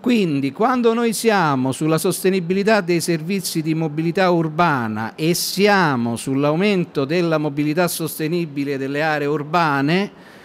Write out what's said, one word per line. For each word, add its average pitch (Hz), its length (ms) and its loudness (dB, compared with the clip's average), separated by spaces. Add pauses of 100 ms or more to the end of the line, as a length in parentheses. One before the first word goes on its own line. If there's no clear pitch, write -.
Quindi, 156 520 0
quando 233 400 2
noi 233 180 0
siamo 156 600 2
sulla 160 240 0
sostenibilità 190 800 0
dei 170 220 0
servizi 170 600 -4
di 160 120 -2
mobilità 165 580 0
urbana 147 800 0
e 160 200 0
siamo 165 840 2
sull'aumento 156 880 0
della 165 340 0
mobilità 151 520 0
sostenibile 151 880 -4
delle 139 240 -4
aree 151 260 0
urbane, 151 840 0 (360)